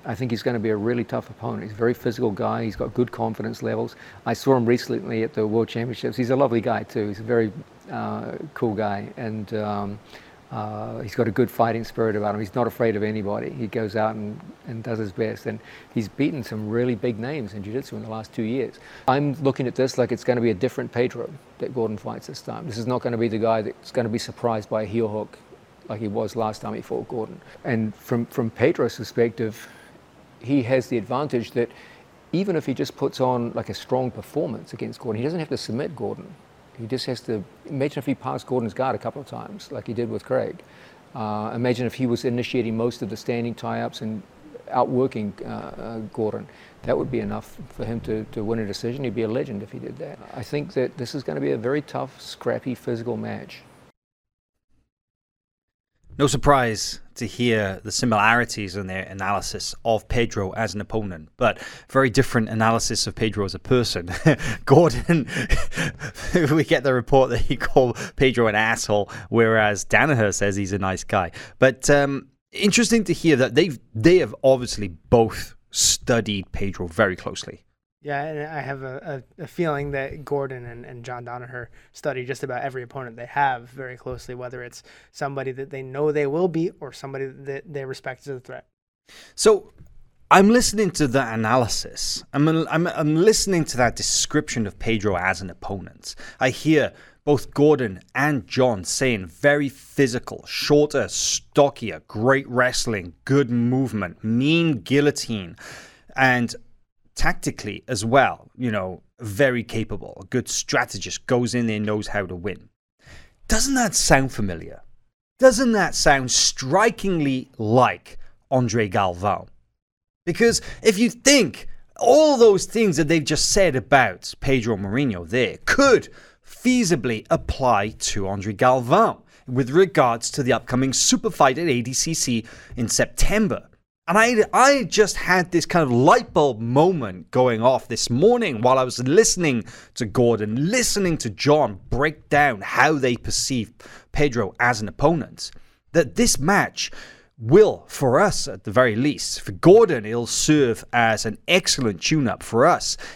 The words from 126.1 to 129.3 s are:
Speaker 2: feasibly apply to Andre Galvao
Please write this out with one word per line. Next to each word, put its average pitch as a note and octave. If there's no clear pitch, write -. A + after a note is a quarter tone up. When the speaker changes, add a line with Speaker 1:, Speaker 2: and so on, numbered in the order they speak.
Speaker 2:
feasibly F3
apply A#2
to F#2+
Andre G2+
Galvao B2+